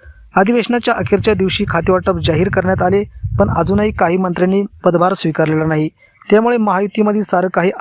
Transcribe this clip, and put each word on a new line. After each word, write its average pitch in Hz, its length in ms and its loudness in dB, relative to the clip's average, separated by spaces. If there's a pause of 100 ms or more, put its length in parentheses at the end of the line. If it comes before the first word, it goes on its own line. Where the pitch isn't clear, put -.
(360)
अधिवेशनाच्या 233 580 0
अखेरच्या 202 400 0
दिवशी 190 340 -2
खातेवाटप 180 500 0
जाहीर 165 300 0
करण्यात 185 340 0
आले, 196 220 0 (340)
पण 202 180 2
अजूनही 202 360 0
काही 175 240 0
मंत्र्यांनी 185 460 0 (220)
पदभार 180 300 2
स्वीकारलेला 156 500 0
नाही. 156 240 0 (420)
त्यामुळे 226 260 4
महायुतीमध्ये 208 680 0
सारं 185 260 0
काही 180 220 0 (100)